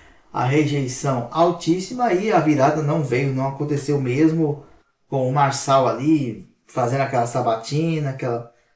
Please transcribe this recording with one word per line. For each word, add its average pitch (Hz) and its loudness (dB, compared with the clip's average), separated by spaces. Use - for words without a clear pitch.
a 120 -2
rejeição 135 0
altíssima, 180 0
e 202 0
a 185 4
virada 151 2
não 156 0
veio, 131 0
não 131 -2
aconteceu 143 -2
mesmo, 147 0
com 131 -2
o 131 -2
Marçal 143 2
ali 123 0
fazendo 127 0
aquela 123 0
sabatina, 143 -2
aquela 120 -6